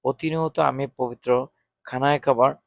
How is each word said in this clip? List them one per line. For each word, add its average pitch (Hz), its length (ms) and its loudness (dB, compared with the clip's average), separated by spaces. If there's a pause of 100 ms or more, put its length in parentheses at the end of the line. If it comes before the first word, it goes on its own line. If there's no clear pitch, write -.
প্রতিনিয়ত 160 540 -4
আমি 139 260 0 (120)
পবিত্র 123 340 -6 (560)
খানায় 139 340 0
কাবার 131 320 4 (140)